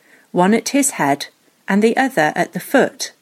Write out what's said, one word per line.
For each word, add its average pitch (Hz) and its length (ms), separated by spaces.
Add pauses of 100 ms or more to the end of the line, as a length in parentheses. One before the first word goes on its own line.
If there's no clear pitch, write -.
(320)
one 180 220
at 226 160
his 269 220
head 143 380 (380)
and 196 140
the 226 160
other 254 380
at - 180
the 180 60
foot. - 520 (100)